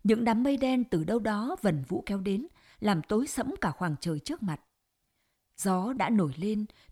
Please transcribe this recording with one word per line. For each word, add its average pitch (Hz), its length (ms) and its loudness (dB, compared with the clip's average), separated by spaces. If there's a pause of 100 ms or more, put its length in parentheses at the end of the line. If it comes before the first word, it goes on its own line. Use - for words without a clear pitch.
Những 220 220 4
đám 226 180 2
mây 277 140 2
đen 254 280 2
từ 160 200 0
đâu 220 140 0
đó 220 440 -2
vần 156 260 2
vũ - 180 -2
kéo 202 140 -4
đến, 202 260 -2 (340)
làm 190 220 2
tối 226 240 0
sẫm 269 340 -4
cả 185 100 0
khoảng 160 300 -2
trời 160 180 -4
trước 302 240 -8
mặt. 160 180 -4 (960)
Gió 190 360 0
đã - 180 0
nổi 175 260 4
lên, 214 300 -2 (240)